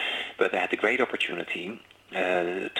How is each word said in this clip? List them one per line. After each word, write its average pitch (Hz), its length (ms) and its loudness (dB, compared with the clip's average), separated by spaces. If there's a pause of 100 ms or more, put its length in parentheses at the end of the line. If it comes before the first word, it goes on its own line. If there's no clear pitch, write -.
(400)
but 101 160 4
I - 60 2
had 92 100 0
the - 40 2
great 120 260 2
opportunity, - 800 -2 (360)
uh, 90 540 0 (100)